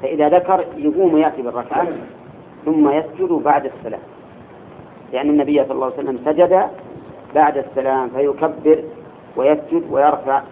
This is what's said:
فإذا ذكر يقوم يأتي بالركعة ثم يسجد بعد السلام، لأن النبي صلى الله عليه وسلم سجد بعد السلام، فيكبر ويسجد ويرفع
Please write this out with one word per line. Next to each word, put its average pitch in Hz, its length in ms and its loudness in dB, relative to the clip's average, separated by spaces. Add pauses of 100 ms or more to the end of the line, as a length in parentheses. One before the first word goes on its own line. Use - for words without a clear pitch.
فإذا 147 280 0
ذكر 180 360 4 (120)
يقوم 156 400 2
يأتي 151 240 0
بالركعة 120 460 -4 (760)
ثم 156 240 4
يسجد 156 400 -2
بعد 151 360 2
السلام، 110 360 -10 (1120)
لأن 139 160 -2
النبي 147 340 2
صلى 135 80 -4
الله 135 140 -2
عليه 127 100 -6
وسلم 135 300 -6
سجد 175 440 4 (680)
بعد 147 220 4
السلام، 135 520 -2
فيكبر 151 760 0 (520)
ويسجد 147 560 0
ويرفع 139 500 2 (100)